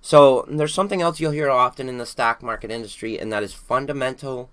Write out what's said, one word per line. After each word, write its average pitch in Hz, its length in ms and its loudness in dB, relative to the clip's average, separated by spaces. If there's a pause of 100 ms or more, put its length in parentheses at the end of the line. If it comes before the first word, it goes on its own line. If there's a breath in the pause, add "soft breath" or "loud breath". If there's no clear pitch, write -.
so 139 480 6
there's 151 240 -2
something 196 300 -2
else 165 160 -2
you'll 156 120 -2
hear 147 200 -2
often 127 360 0
in 123 120 -8
the 117 60 -8
stock 117 360 -2
market 113 300 -8
industry, 113 480 -8
and 107 120 -6
that 104 120 -2
is 98 100 -10
fundamentals 131 1000 -6